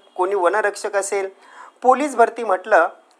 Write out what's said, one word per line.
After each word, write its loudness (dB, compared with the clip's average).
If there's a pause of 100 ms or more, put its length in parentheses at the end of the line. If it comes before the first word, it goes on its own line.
(160)
कोणी -2
वनरक्षक -2
असेल. -4 (520)
पोलीस 0
भरती 2
म्हटलं 2 (320)